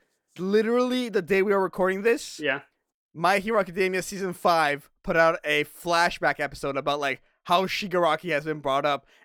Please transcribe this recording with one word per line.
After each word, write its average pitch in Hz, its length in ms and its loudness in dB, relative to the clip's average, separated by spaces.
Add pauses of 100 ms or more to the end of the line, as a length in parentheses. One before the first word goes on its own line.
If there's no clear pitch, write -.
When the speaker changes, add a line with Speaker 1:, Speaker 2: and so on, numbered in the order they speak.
(400)
Speaker 1:
Literally 233 720 0
the 196 120 -2
day 190 220 2
we 202 100 2
are 196 80 2
recording 190 400 -2
this, 233 380 -2
Speaker 2:
Yeah. 143 220 -2 (520)
Speaker 1:
My 170 260 2
Hero 214 200 -2
Academia 185 420 -2
season 185 320 -6
five 156 560 0 (140)
put 175 140 -2
out 165 260 4
a 151 220 0
flashback 170 720 0
episode 139 380 -6
about, 143 240 -2
like, 135 200 -4 (240)
how 185 200 2
Shigaraki 175 640 0
has 147 140 -2
been 156 140 -4
brought 139 260 0
up 139 200 -2 (200)